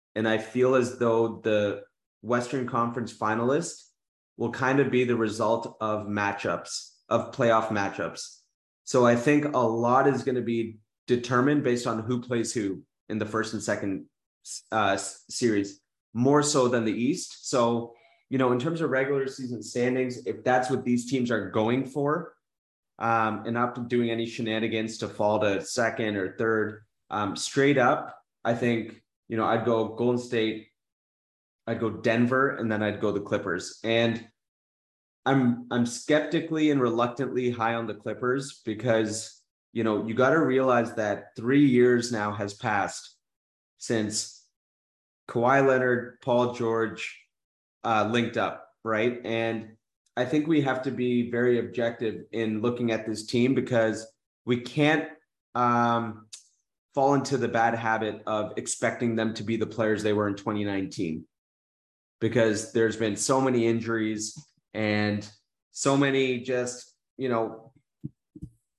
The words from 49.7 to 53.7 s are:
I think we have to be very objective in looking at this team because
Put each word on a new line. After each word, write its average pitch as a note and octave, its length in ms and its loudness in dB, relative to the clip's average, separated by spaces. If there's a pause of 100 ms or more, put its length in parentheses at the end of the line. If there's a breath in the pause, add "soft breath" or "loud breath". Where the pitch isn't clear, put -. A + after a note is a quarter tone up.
I B2+ 80 0
think D3+ 220 0
we D#3 140 4
have C3 220 0
to C3+ 80 -4
be A#2+ 380 0
very A#2+ 300 2
objective A2+ 720 -4
in A2 300 -2
looking A#2+ 300 0
at A2 140 -2
this G#2+ 200 -6
team B2+ 280 2
because A2+ 580 0 (340)